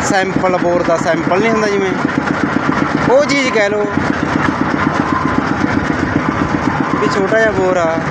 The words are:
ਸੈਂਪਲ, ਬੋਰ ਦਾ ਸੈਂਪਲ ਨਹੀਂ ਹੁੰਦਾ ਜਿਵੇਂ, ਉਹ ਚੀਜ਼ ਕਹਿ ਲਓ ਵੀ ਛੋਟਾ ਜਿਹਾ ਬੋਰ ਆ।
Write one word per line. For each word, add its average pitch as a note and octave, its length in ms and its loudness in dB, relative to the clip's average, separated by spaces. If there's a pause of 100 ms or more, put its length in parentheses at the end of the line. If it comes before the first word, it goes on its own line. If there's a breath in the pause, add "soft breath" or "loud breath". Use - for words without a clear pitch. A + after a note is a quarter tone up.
ਸੈਂਪਲ, F#3+ 480 0
ਬੋਰ F3 260 2
ਦਾ E3 140 2
ਸੈਂਪਲ E3 440 0
ਨਹੀਂ A3+ 100 2
ਹੁੰਦਾ G#3+ 180 2
ਜਿਵੇਂ, G3 220 0 (1200)
ਉਹ C#4 140 4
ਚੀਜ਼ C4+ 300 0
ਕਹਿ G3+ 140 2
ਲਓ G#3 180 0 (3250)
ਵੀ G#3+ 80 0
ਛੋਟਾ G3+ 300 0
ਜਿਹਾ A3 120 2
ਬੋਰ F#3 260 0
ਆ। E3 220 0 (120)